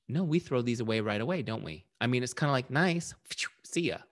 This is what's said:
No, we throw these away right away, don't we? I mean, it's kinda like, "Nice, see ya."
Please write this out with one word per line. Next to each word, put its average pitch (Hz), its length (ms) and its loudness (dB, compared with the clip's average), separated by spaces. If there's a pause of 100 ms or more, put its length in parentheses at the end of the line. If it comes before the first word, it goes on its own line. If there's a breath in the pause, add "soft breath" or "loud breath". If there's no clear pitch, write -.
No, 165 160 0
we 160 140 4
throw 131 220 2
these 120 200 0
away 110 180 2
right 104 220 0
away, 156 220 -2
don't 110 200 -4
we? 80 220 -10 (160)
I 120 60 4
mean, 123 160 2
it's 123 100 -4
kinda 147 180 2
like, 131 180 0
"Nice, 170 440 2 (500)
see - 200 -2
ya." 104 160 -2 (120)